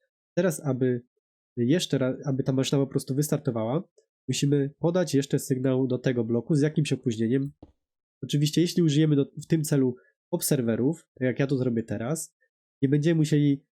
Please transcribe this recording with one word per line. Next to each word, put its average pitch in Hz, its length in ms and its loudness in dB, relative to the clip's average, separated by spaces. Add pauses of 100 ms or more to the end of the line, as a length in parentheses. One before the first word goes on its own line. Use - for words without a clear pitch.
(380)
Teraz, 175 280 -2
aby 127 380 0 (540)
jeszcze 139 400 0
ra-, 127 280 -2
aby 135 180 -2
ta 135 100 -2
maszyna 135 280 2
po 135 60 0
prostu 139 280 -4
wystartowała, 135 680 -2 (440)
musimy 143 520 0
podać 170 340 0
jeszcze 139 260 0
sygnał 131 480 0
do 123 100 -2
tego 123 260 -2
bloku 117 320 -2
z 139 60 2
jakimś 151 320 0
opóźnieniem. 123 580 -2 (720)
Oczywiście, 147 380 0
jeśli 175 220 0
użyjemy 151 320 4
do, 139 100 2 (180)
w - 40 -20
tym 160 160 2
celu 131 320 0 (360)
obserwerów, 131 840 0
tak 127 120 -4
jak 123 140 0
ja 143 80 0
to 139 100 -2
zrobię 120 260 -2
teraz, 113 520 -8 (460)
nie 135 80 2
będziemy 151 260 2
musieli 147 560 2